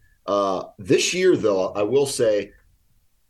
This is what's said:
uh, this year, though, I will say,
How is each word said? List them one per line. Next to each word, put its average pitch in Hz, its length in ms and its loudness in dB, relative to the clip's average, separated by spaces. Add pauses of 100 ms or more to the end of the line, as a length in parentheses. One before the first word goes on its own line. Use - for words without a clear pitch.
(260)
uh, 98 380 -2 (140)
this 101 340 0
year, 180 240 2
though, 95 360 0
I 101 100 -2
will 131 240 0
say, 107 460 -2 (760)